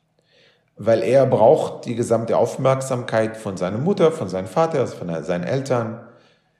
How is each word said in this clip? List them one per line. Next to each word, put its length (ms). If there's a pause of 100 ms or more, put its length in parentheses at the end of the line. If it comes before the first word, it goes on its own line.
(760)
Weil 260
er 240
braucht 600
die 80
gesamte 420
Aufmerksamkeit 1000
von 180
seiner 220
Mutter, 340
von 160
seinem 200
Vater, 320
also 160
von 280
seinen 200
Eltern. 640 (520)